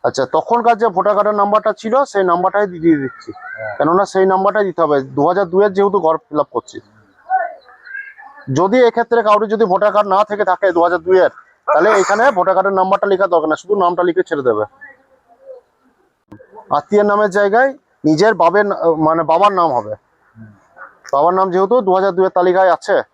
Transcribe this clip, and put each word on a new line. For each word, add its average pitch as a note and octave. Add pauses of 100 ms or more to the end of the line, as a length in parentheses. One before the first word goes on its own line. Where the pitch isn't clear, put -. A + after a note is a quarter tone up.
আচ্ছা, - (120)
তখনকার A3+
যে A#3
ভোটার F#3+
কার্ডের G#3
নাম্বারটা G#3 (100)
ছিল, A3 (180)
সেই G3
নাম্বারটাই F#3+ (180)
দিয়ে D#3+
দিচ্ছি, - (480)
কেননা E3+ (100)
সেই F#3+
নাম্বারটাই G3
দিতে E3+
হবে। D3 (200)
দু C#3+
হাজার F#3
দুইয়ের G3+
যেহেতু G3+
ঘর D#3+ (100)
ফিল D3+
আপ -
করছি, - (1800)
যদি G3 (100)
এক্ষেত্রে A#3
কারোর G#3
যদি A3
ভোটার G3+
কার্ড G#3
না G3 (100)
থেকে G#3
থাকে F#3
দু E3+
হাজার F3
দুইয়ের, F3+ (360)
তাহলে G3+ (120)
এখানে G3+ (140)
ভোটার F3+
কার্ডের F#3+
নাম্বারটা G3
লেখার F#3+
দরকার D#3
না, D3+
শুধু F#3+ (100)
নামটা F3
লিখে F3
ছেড়ে C#3+
দেবে। G#2+ (2250)
আত্মীয়ের G#3
নামের G#3
জায়গায় G#3+ (380)
নিজের F3
বাবের F3+
না-, F#3 (260)
মানে D#3+ (100)
বাবার G3
নাম E3
হবে। G#2+ (1200)
বাবার D#3
নাম F#3+
যেহেতু F#3+ (120)
দু F#3+
হাজার F#3+
দুইয়ের F#3
তালিকায় F3+
আছে। F#3+ (180)